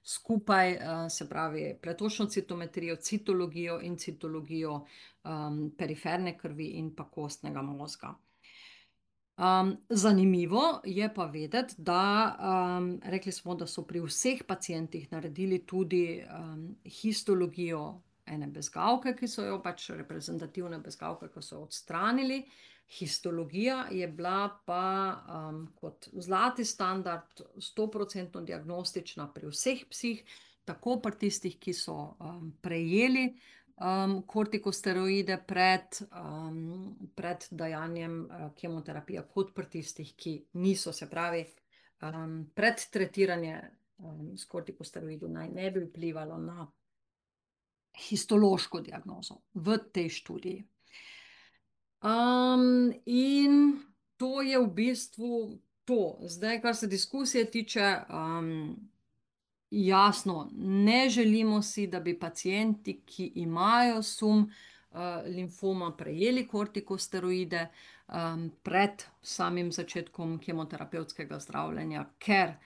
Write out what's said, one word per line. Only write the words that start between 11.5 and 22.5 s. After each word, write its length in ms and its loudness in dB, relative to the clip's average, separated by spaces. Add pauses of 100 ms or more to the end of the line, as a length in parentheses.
da, 640 4
ehm, 640 0
rekli 280 -4
smo, 240 -6
da 120 -6
so 160 -8
pri 160 -6
vseh 440 -2
pacientih 680 -6
naredili 540 -2
tudi, 540 0
ehm, 520 -12 (120)
histologijo 1200 -2 (240)
ene 220 -6
bezgavke, 680 0
ki 120 -4
so 180 -6
jo 180 -2
pač 260 -8
reprezentativne 920 -8
bezgavke, 500 -10
ki 80 -16
so 140 -14
jo 120 -14
odstranili. 720 -2 (580)